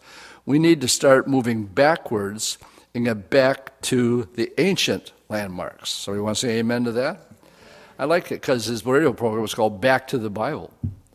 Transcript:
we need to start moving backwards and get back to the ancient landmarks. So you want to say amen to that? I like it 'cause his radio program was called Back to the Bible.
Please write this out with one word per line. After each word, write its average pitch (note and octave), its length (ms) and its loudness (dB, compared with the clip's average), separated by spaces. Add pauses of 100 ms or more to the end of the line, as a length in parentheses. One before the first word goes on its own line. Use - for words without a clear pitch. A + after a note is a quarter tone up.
(460)
we C#3+ 140 2
need E3 200 6
to B2+ 80 -2
start C3+ 400 4
moving A#2+ 380 0
backwards A2 920 -2 (380)
and A#2+ 80 -2
get A2 260 -4
back C3+ 520 2
to A#2+ 540 0
the - 220 -4
ancient C#3 540 0 (160)
landmarks. F#2 640 -8
So - 240 -8
you G#2 100 -4
want G#2+ 140 -2
to B2+ 100 -2
say A2+ 120 0
amen A#2+ 260 0
to A#2 80 -4
that? C#3 400 -4 (640)
I C3 60 -2
like E3+ 260 0
it - 100 -6
'cause B2 220 0
his A2 220 -6
radio C3+ 260 4
program A2+ 300 -2
was G#2 120 -4
called G#2+ 280 0
Back C3 260 2
to C3+ 100 -4
the A2 120 -4
Bible. A2 420 -6 (440)